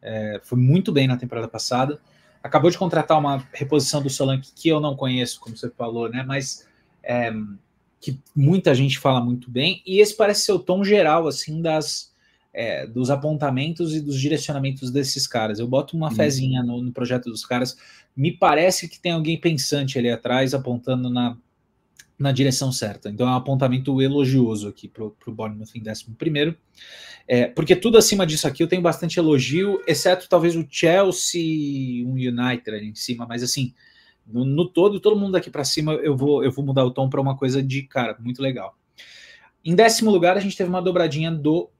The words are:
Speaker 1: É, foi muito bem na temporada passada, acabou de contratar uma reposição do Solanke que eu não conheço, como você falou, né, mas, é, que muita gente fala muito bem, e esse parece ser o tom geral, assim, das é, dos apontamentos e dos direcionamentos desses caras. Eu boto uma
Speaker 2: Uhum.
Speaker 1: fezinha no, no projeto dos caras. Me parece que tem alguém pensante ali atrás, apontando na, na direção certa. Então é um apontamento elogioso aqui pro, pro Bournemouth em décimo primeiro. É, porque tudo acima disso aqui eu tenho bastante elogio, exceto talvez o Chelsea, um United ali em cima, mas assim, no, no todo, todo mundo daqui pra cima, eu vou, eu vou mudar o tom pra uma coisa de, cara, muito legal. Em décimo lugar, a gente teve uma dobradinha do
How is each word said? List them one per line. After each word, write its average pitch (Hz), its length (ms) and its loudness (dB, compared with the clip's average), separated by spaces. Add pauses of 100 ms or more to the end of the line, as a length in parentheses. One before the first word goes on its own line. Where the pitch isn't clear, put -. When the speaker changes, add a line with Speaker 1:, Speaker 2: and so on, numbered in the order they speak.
Speaker 1:
É, 107 420 -8
foi - 140 -2
muito 147 340 4
bem 135 160 4
na 127 80 0
temporada 117 320 -6
passada, 131 540 -2 (420)
acabou 147 260 4
de 170 80 -4
contratar 165 400 2
uma 139 360 -2
reposição 147 500 0
do 139 60 -2
Solanke 135 440 -2
que - 140 -4
eu 156 140 2
não 147 160 -4
conheço, 127 420 -2
como 117 160 -16
você 120 140 -10
falou, 117 400 -6
né, 127 180 -8
mas, 135 400 -8 (340)
é, 120 300 -2 (680)
que 135 180 -8 (160)
muita 151 400 4
gente 135 240 2
fala 127 220 2
muito 120 280 -4
bem, 135 360 -2
e 190 160 4
esse 208 120 6
parece 208 280 2
ser - 100 0
o 185 80 2
tom 185 240 0
geral, 170 420 4
assim, 151 360 -6
das 156 520 -4 (440)
é, 92 300 -4
dos 120 220 -2
apontamentos 147 840 -2
e 156 60 -2
dos 143 200 -6
direcionamentos 135 720 -2
desses 135 380 -2
caras. 110 320 -4
Eu 117 80 -4
boto 131 300 -2
uma 156 100 -2
Speaker 2:
Uhum. 135 80 -4
Speaker 1:
fezinha 131 480 0
no, 120 180 -4
no 123 120 -6
projeto 123 360 -4
dos 107 160 -12
caras. 127 300 -4 (400)
Me 143 160 0
parece 170 560 2
que - 120 -18
tem 175 120 -4
alguém 160 280 -2
pensante 139 600 0
ali 120 100 0
atrás, 127 440 0
apontando 127 560 -4
na, 123 260 -2 (840)
na 139 140 0
direção 131 400 0
certa. 104 380 -8
Então 110 180 -2
é 127 40 2
um 127 40 2
apontamento 131 680 0
elogioso 131 680 2
aqui - 180 -18
pro, 107 320 -12
pro 123 140 -14
Bournemouth 107 420 -10
em 113 80 -12
décimo 110 320 -12
primeiro. 156 400 -2 (720)
É, 120 200 2
porque 156 280 2
tudo 226 220 4
acima 202 280 4
disso 156 220 -2
aqui 139 160 0
eu 165 60 0
tenho 180 120 0
bastante 170 380 0
elogio, 156 680 2
exceto 180 440 2
talvez 170 260 4
o 165 140 -4
Chelsea, 160 1400 0
um 127 60 -4
United 123 560 -2
ali 107 200 -8
em 107 60 -16
cima, 120 320 -8
mas 120 160 -8
assim, 123 300 -4 (520)
no, 117 200 -4
no 143 200 0
todo, 190 340 2
todo 208 200 2
mundo 196 140 -2
daqui 180 160 0
pra 143 140 -6
cima, 156 320 -2
eu 147 200 0
vou, 139 280 2
eu 135 80 2
vou 139 120 -6
mudar 135 220 2
o 123 60 0
tom 135 180 0
pra 139 100 -2
uma 135 160 0
coisa 135 260 0
de, 135 220 -4
cara, 120 360 -4
muito 123 220 -8
legal. 120 360 -6 (840)
Em 165 120 0
décimo 220 360 6
lugar, 185 260 4
a - 20 2
gente 196 160 -4
teve 180 140 -2
uma 185 120 0
dobradinha 165 500 0
do 156 380 0 (100)